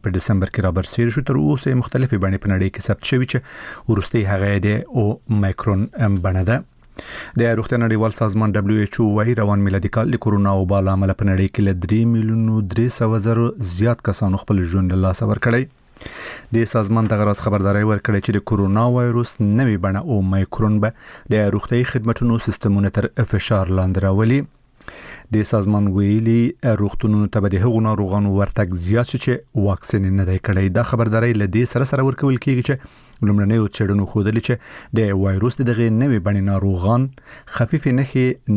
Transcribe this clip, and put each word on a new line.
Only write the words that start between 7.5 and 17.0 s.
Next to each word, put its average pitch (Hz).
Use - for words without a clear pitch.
روغتیا 117
نړیوال 110
سازمان 107
دبلیو 104
ایچ -
او 107
وایي 113
روان 101
میلادي 95
کال 110
د -
کورونا 101
وبا 95
له 95
امله 98
په 98
نړۍ 95
کې 104
له 95
درې 107
میلیونو 110
درې 117
سوه 110
زرو 117
زیات 113
کسانو 95
خپل 98
ژوند 92
له 92
لاسه 104
ورکړی. 120
د 117
سازمان 110